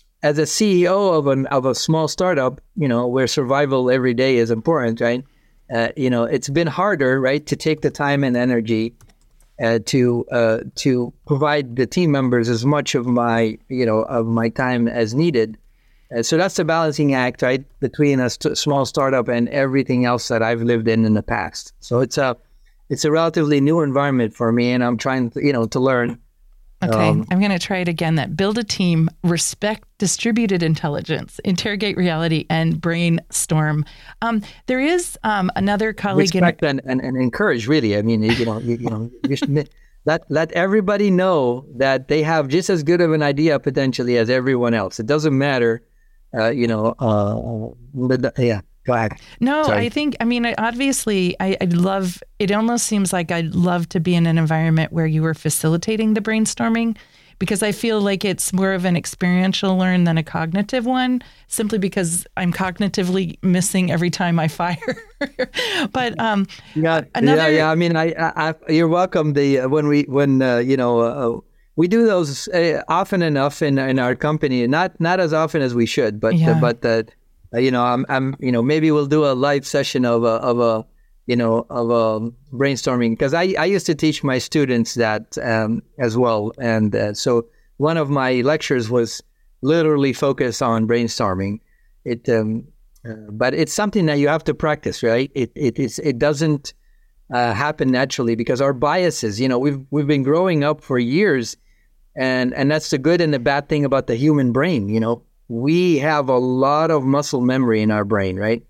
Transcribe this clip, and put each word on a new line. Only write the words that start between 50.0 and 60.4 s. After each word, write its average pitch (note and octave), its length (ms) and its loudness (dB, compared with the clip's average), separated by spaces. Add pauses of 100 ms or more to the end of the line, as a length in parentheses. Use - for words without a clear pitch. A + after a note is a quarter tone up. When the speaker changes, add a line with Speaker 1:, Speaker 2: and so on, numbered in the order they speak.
Speaker 2:
I A3+ 60 -2
mean, A#3+ 180 0
I, A#3 140 -2
obviously, A3+ 800 0
I, F#3+ 220 0
I'd F3 100 0
love, F#3 500 -2 (160)
it G3 140 0
almost A3+ 320 0
seems G3 300 0
like F3 180 -2
I'd E3+ 220 -4
love F3 340 0
to F#3+ 100 -4
be F3 160 0
in E3 120 4
an E3 100 2
environment D#3+ 560 2
where E3 140 0
you D#3 160 0
were D#3+ 100 0
facilitating F3+ 800 -2
the G#3+ 80 0
brainstorming, A3+ 760 -2 (440)
because G3+ 240 -2
I G#3 100 0
feel G#3+ 300 -2
like G3 240 -2
it's - 260 -4
more F#3+ 200 0
of F3+ 120 -2
an F3+ 100 2
experiential F#3 840 0
learn F3+ 260 2
than E3 140 2
a E3 40 0
cognitive F#3+ 600 -4